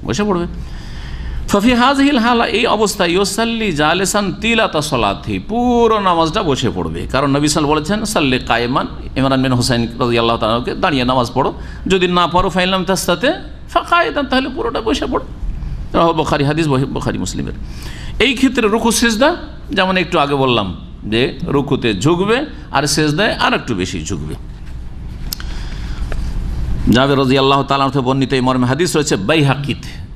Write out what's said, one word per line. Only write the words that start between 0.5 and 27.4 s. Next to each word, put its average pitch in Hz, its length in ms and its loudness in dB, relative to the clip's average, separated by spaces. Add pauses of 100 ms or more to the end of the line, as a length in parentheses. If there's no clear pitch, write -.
ফাফি 202 260 4
হাযহিল 277 440 4
হালা, 233 280 2
এই 220 200 0
অবস্থায় 208 440 2
ইউসাল্লি 214 640 0
জালিসান 175 600 0
তিলাতা 214 480 0
সলাতি, 110 580 0
পুরো 233 600 2
নামাজটা 175 440 2
বসে 131 260 0
পড়বে। 87 420 -4
কারণ 139 240 2
নবী 147 120 2
সাল্লাল্লাহু 151 360 2
আলাইহি 202 160 -2
ওয়াসাল্লাম - 0 -
বলেছেন, 220 60 -4
"সাল্লি 139 340 2
কায়েমান", 120 480 0 (300)
ইমরান 135 260 2
বিন 131 80 2
হুসাইন 120 360 2 (120)
রাদিয়াল্লাহু 117 400 2
তাআলা 117 240 0
কে, - 120 -4
"দাঁড়িয়ে 156 300 0
নামাজ 127 280 2
পড়ো, 139 200 0 (340)
যদি 185 200 2
না 175 200 4
পারো 180 220 2
ফাইন 180 200 0
লাম 190 160 0
তাসতাতি 180 420 0 (420)
ফাকায়েদান", 339 560 0
তাহলে 262 240 0
পুরোটা 403 320 -4
বসে 320 240 0
পড়ো। - 200 -2 (680)
রাওয়াহুল 170 240 4
বুখারী, 151 260 0
হাদিস 151 240 0
বহি-, 135 180 2
বুখারী 120 320 -4
মুসলিমের। 90 360 -4 (680)
এই 254 140 4
ক্ষেত্রে 240 340 2
রুকু 226 240 2
সিজদা, 240 440 2 (360)
যেমন 185 260 2
একটু 180 220 0
আগে 143 160 2
বললাম 117 400 2 (280)
যে 120 400 0
রুকুতে 139 500 0
ঝুঁকবে 175 520 2 (260)
আর 143 160 0
সেজদায় 156 480 0
আর - 180 0
একটু 127 220 -2
বেশি 87 300 -4
ঝুঁকবে। 76 300 -6 (2500)
জাবের 131 260 4
রাদিয়াল্লাহু 139 460 2